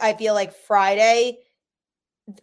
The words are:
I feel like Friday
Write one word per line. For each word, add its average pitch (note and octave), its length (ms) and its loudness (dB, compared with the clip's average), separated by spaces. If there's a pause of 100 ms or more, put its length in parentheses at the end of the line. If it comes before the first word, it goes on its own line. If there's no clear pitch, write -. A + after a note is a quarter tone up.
I A3 120 0
feel G#3+ 200 -2
like G3+ 180 -4
Friday A3 880 0 (1040)